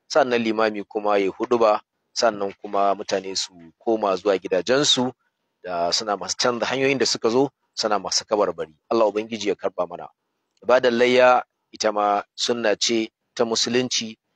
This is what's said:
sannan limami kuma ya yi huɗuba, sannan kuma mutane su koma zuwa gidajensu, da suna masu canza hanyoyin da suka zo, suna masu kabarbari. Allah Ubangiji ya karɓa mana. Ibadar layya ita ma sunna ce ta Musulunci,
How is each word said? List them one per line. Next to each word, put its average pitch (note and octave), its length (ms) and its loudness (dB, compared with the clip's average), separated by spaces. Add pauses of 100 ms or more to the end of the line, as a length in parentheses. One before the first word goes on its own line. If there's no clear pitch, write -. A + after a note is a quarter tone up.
sannan B2+ 320 2
limami G#2+ 420 0
kuma G#2 340 0
ya G2 80 2
yi F#2 40 0
huɗuba, A2+ 520 2 (320)
sannan G2+ 480 0
kuma G2+ 340 0
mutane F#2+ 420 -6
su - 160 -8 (240)
koma G#2+ 380 0
zuwa F#2+ 220 0
gidajensu, B2+ 760 0 (500)
da F2 300 -2
suna G#2+ 240 -2
masu F#2 200 -8
canza A#2+ 280 -2
hanyoyin C3+ 320 0
da A#2 80 0
suka - 240 -2
zo, C3+ 200 2 (240)
suna G#2 260 -2
masu F2+ 260 -4
kabarbari. E2+ 480 -2 (160)
Allah A#2 180 2
Ubangiji G#2 420 -4
ya F2 60 0
karɓa F#2 340 -6
mana. D#2+ 200 -14 (540)
Ibadar B2 300 4
layya B2 500 4 (280)
ita A2 200 -2
ma G#2 320 0 (120)
sunna A2+ 400 -2
ce A2 340 -2 (260)
ta A#2+ 100 0
Musulunci, A#2 720 -2 (180)